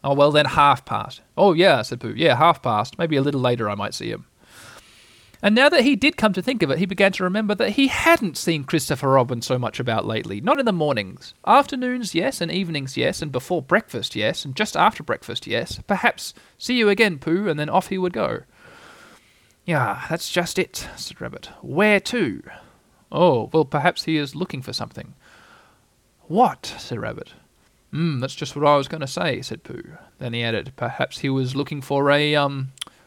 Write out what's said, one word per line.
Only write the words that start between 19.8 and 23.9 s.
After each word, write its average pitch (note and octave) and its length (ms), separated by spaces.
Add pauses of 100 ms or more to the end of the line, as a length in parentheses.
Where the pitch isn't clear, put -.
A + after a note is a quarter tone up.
that's - 220
just F3 260
it," - 380
said - 260
Rabbit. - 300 (100)
"Where G3 380
to?" F3+ 420 (680)
"Oh, C#3 420
well, D#3 120
perhaps D3+ 400